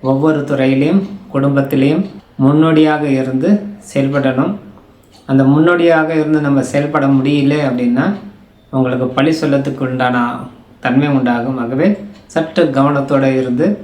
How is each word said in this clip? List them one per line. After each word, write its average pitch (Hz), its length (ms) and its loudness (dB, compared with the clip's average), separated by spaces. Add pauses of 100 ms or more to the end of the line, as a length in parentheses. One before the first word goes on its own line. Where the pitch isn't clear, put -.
ஒவ்வொரு 143 380 0
துறையிலையும் 139 600 0 (300)
குடும்பத்திலையும் 139 760 0 (300)
முன்னோடியாக 151 720 2
இருந்து 131 580 0 (280)
செயல்படணும். 139 600 0 (720)
அந்த 135 180 2
முன்னோடியாக 160 720 4
இருந்து 156 260 0
நம்ம 139 220 0
செயல்பட 143 440 -2
முடியல 139 480 2 (140)
அப்படின்னா, 123 440 0 (580)
உங்களுக்கு 127 360 -2
பழி 143 340 0
சொல்லத்துக்கு 139 380 -2
உண்டான 123 580 -2 (440)
தன்மை 135 280 0
உண்டாகும். 127 500 0
ஆகவே, 135 380 0 (300)
சற்று 165 380 -2
கவனத்தோடு 139 760 0
இருந்து 131 460 -2